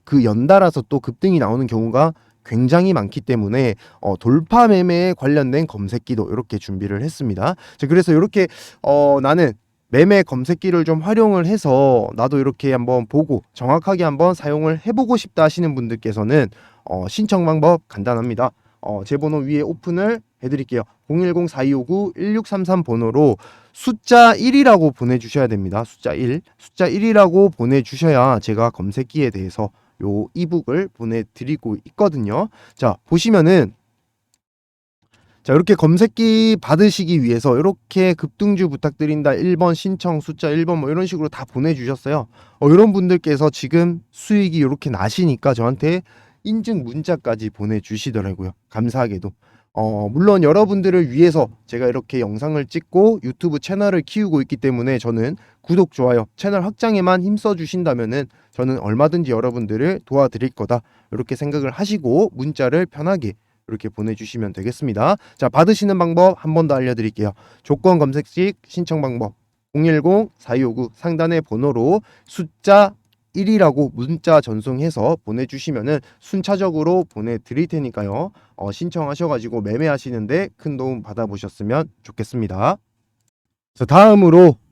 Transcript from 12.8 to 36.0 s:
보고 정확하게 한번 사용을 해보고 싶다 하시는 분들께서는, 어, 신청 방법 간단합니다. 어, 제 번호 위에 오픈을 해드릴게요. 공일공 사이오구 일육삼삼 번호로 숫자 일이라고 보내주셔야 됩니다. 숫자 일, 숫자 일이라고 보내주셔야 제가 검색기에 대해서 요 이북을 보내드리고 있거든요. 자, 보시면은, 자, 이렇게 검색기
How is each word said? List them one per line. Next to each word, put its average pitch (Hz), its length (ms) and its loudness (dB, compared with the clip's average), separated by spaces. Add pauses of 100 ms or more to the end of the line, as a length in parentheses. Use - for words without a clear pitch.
보고 147 360 -2 (100)
정확하게 165 500 -2
한번 160 300 2
사용을 156 520 -4
해보고 233 320 0
싶다 - 260 -2
하시는 156 300 0
분들께서는, 113 760 -2 (340)
어, 92 240 -8
신청 208 380 -2
방법 160 420 2
간단합니다. 117 640 -4 (300)
어, 101 240 -8
제 143 100 -4
번호 151 220 -2
위에 147 240 -4
오픈을 180 580 -4 (240)
해드릴게요. 131 380 -4 (260)
공일공 175 400 0
사이오구 139 720 -2
일육삼삼 190 640 -2
번호로 117 540 2 (340)
숫자 233 640 6
일이라고 240 560 4
보내주셔야 123 560 -2
됩니다. 101 380 -4
숫자 - 280 -8
일, 123 280 -4 (160)
숫자 - 300 -4
일이라고 196 640 4
보내주셔야 131 880 2
제가 113 320 -2
검색기에 127 580 -4
대해서 101 400 -8 (340)
요 101 300 -4
이북을 170 600 -4
보내드리고 113 920 -8
있거든요. 151 640 -2 (240)
자, 110 320 -2
보시면은, 175 680 4 (1700)
자, 135 100 0
이렇게 175 220 4
검색기 220 840 4